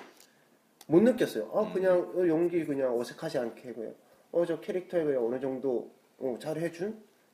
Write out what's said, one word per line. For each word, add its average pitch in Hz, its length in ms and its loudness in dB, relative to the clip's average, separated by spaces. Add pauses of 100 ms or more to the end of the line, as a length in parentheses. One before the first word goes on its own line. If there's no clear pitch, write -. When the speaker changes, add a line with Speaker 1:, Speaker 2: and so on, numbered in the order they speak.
(880)
Speaker 1:
못 160 160 6
느꼈어요. 165 500 2
아, 190 100 2
Speaker 2:
음. 175 100 -8
Speaker 1:
그냥, 185 260 4 (160)
어, 180 120 2
연기 165 380 2
그냥 135 340 0
어색하지 151 380 -6
않게 120 360 -6
그냥, 113 200 -10 (380)
어, 170 140 2
저 165 140 -2
캐릭터에 180 440 -2
그냥 135 240 2
어느 127 120 -2
정도, 131 520 -2 (260)
어, 127 240 -4
잘 151 160 -6
해준, 170 420 -6 (340)